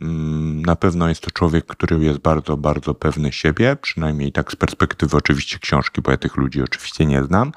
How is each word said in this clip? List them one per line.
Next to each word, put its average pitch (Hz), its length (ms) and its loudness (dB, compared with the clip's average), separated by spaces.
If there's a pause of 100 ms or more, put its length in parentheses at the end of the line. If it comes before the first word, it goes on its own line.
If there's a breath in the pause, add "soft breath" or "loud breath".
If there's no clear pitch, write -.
Mm, 78 600 -2
na 82 140 4
pewno 85 320 2
jest 80 120 0
to - 100 -8
człowiek, 80 360 2
który - 380 0
jest 76 140 2
bardzo, 78 380 0
bardzo 73 380 -2
pewny 76 380 -2
siebie, 113 440 2
przynajmniej 76 560 -2
tak - 200 -2
z - 40 -8
perspektywy - 600 0
oczywiście - 420 0
książki, - 440 -2
bo 71 80 0
ja 65 60 4
tych - 200 -6
ludzi 69 260 0
oczywiście - 440 -2
nie 69 180 2
znam. 104 320 2